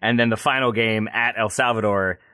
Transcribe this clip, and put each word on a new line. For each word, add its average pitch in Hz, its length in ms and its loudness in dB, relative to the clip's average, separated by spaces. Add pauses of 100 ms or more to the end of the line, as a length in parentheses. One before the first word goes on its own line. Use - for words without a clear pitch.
and 117 180 2
then 117 120 2
the 110 80 0
final 131 340 0
game 110 400 0
at 117 260 -2
El 110 120 0
Salvador, 104 680 0 (140)